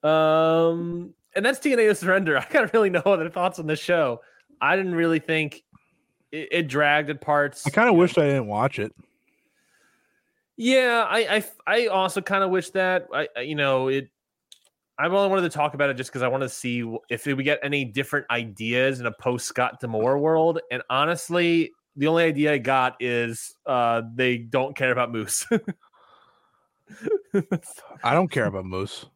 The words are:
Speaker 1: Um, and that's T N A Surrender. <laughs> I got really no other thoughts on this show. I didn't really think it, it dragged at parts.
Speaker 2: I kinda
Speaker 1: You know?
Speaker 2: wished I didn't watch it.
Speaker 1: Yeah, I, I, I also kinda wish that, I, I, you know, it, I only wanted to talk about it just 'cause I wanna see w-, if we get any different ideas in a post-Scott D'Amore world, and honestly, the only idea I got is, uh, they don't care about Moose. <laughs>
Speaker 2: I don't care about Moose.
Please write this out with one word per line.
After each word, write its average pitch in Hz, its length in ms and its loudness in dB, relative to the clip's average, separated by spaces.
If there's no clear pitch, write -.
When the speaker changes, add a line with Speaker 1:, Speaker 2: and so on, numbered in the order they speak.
Speaker 1:
Um, 165 1120 2
and 196 100 -2
that's 262 160 2
T 285 120 0
N 240 60 2
A 214 160 4
Surrender. 175 440 2
<laughs> - 0 -
I - 120 -4
got 247 220 2
really 214 180 4
no 175 100 0
other 170 300 2
thoughts 180 280 -2
on 156 80 -8
this 151 140 -2
show. 151 400 0
I 151 160 4
didn't 190 180 -2
really 165 260 2
think 156 420 -4
it, 156 160 -10
it 165 160 0
dragged 147 420 2
at 143 100 -6
parts. 143 460 -2
Speaker 2:
I 143 40 -2
kinda 220 200 2
Speaker 1:
You - 40 6
know? 165 40 8
Speaker 2:
wished 180 200 4
I 151 80 4
didn't 139 200 0
watch 107 320 0
it. 107 140 -6
Speaker 1:
Yeah, 247 520 2
I, 208 280 2
I, 214 80 0
I 233 220 2
also 190 320 0
kinda 190 280 0
wish 185 220 0
that, 185 420 0
I, 151 240 -2
I, 120 40 -6
you 147 140 -6
know, 135 340 2
it, 135 200 -2
I 143 80 0
only 196 220 2
wanted 190 140 2
to 170 80 -2
talk 147 240 -2
about 143 160 0
it 135 80 -2
just 131 140 -8
'cause 123 100 -4
I 127 60 0
wanna 131 200 -2
see 120 320 -6
w-, 113 180 -8
if 117 160 -6
we 139 160 -2
get 147 200 0
any 143 220 -2
different 135 460 -4
ideas 120 720 -2
in 120 60 -6
a 110 60 -4
post-Scott - 680 -4
D'Amore 120 380 -2
world, 160 420 2
and 123 180 -4
honestly, 170 840 0
the 143 100 0
only 165 180 4
idea 151 300 2
I 143 40 0
got 127 420 0
is, 117 540 -4
uh, 117 360 2
they 123 240 0
don't 131 380 -2
care 127 160 0
about 123 200 0
Moose. 110 380 -6
<laughs> 233 60 2
Speaker 2:
I 123 120 0
don't 175 160 2
care 120 160 0
about 95 180 -4
Moose. 92 520 -8